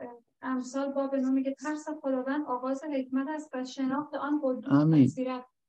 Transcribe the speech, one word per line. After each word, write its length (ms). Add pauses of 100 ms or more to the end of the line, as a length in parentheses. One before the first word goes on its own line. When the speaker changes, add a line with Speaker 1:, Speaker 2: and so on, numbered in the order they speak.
(420)
Speaker 1:
امثال 500
باب 240
نو 160
میگه: 280
«ترس 260 (160)
خداوند 440
آغاز 380
حکمت 460
است 240
و 120
شناخت 480
آن 300
قدوس 280
Speaker 2:
آمین. 340
Speaker 1:
بصیرت.» 400 (240)